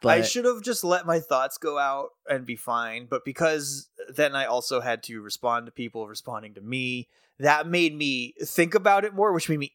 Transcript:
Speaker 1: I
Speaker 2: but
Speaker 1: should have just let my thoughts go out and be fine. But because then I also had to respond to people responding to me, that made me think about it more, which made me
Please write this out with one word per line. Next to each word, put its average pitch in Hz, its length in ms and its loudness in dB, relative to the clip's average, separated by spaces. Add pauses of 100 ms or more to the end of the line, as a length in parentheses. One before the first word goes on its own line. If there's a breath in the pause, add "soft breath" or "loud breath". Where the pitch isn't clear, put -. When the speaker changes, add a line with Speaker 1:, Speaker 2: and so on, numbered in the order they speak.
Speaker 1:
I 165 160 6
Speaker 2:
but 170 60 2
Speaker 1:
should 240 180 0
have 240 180 0
just 220 220 -4
let 175 200 2
my 170 140 2
thoughts 135 400 0
go 147 200 2
out 139 320 -2 (180)
and 131 180 -2
be 123 80 -6
fine. 117 560 -4
But 131 140 -2
because 143 640 -2 (260)
then 143 220 2
I 135 80 -2
also 123 360 -2
had 113 240 -2
to 113 160 -12
respond 117 460 -4
to 113 60 -18
people 113 340 -10
responding 107 480 -12
to 98 60 -20
me, 123 480 -6 (320)
that 151 260 6
made 170 300 4
me 131 380 -2 (100)
think 170 320 2
about 202 280 4
it 202 100 -6
more, 196 180 4
which 165 160 0
made 151 100 0
me 143 160 -6